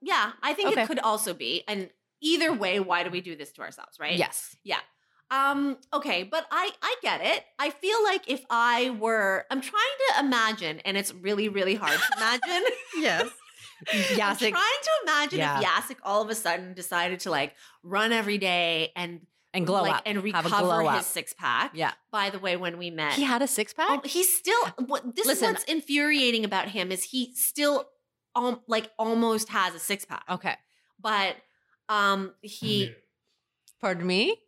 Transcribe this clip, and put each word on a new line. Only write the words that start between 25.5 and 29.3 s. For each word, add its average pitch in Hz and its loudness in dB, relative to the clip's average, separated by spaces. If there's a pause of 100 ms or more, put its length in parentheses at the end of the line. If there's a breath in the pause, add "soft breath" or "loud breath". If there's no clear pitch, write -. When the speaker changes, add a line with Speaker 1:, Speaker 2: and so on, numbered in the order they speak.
Speaker 1:
what's 180 -4
infuriating 285 2
about 202 0
him 190 -4
is 185 -4
he 247 -4
still, 294 0 (480)
um, 247 0
like, 220 0
almost 226 2